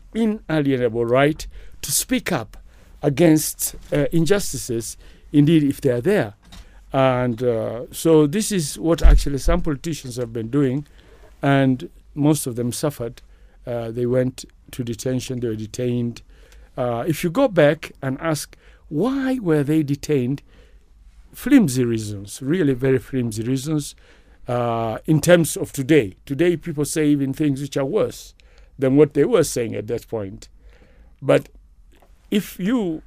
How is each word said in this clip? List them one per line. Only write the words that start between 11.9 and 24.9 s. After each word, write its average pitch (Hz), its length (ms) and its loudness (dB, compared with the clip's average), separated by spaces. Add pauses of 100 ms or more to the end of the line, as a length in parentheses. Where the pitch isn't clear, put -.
most 147 320 2
of 120 100 -6
them 120 160 -4
suffered. 123 480 -6 (460)
Uh, 117 240 -6
they 120 160 -4
went 127 380 0 (260)
to - 120 -8
detention, 123 580 -6
they 120 80 -4
were 110 80 -4
detained. 120 680 -4 (540)
Uh, 120 300 -4
if 160 160 -4
you 175 80 -2
go 262 180 2
back 160 440 2 (100)
and 131 180 -4
ask, 160 360 -6 (320)
why 262 520 -2
were 160 220 2
they 156 200 0
detained? 139 600 -2 (880)
Flimsy 170 520 4
reasons, 104 560 -4
really 143 320 0
very 131 260 2
flimsy 117 440 -4
reasons, 135 520 -4 (540)
uh, 117 580 -2